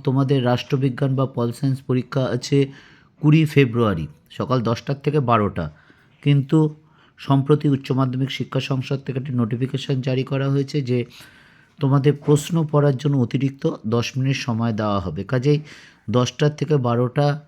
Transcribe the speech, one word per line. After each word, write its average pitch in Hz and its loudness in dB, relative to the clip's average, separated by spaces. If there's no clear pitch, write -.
তোমাদের 135 2
রাষ্ট্রবিজ্ঞান 131 0
বা 135 0
পল 120 -2
সায়েন্স 135 -2
পরীক্ষা 127 -2
আছে 135 0
কুড়ি 156 6
ফেব্রুয়ারি 113 2
সকাল 123 -2
দশটার 117 -4
থেকে 151 0
বারোটা। 104 0
কিন্তু 147 2
সম্প্রতি 143 2
উচ্চ 139 0
মাধ্যমিক 131 -2
শিক্ষা - -6
সংসদ 135 -4
থেকে 131 -6
একটি 127 -6
নোটিফিকেশন 123 -2
জারি 131 -2
করা 135 -2
হয়েছে 139 0
যে 123 -2
তোমাদের 139 4
প্রশ্ন 151 2
পড়ার 143 2
জন্য 143 0
অতিরিক্ত 135 -2
দশ 113 0
মিনিট 131 0
সময় 117 -2
দেওয়া 104 -2
হবে। 92 -6
কাজেই 135 2
দশটার 123 0
থেকে 147 0
বারোটা 127 0